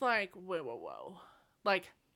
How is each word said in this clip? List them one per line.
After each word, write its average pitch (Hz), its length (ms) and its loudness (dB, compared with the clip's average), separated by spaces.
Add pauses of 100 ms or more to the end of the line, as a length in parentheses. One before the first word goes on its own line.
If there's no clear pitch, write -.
like, 220 340 4
"Whoa, 180 300 -4
whoa, 120 120 -4
whoa." 80 440 -10 (440)
Like, 190 280 2 (240)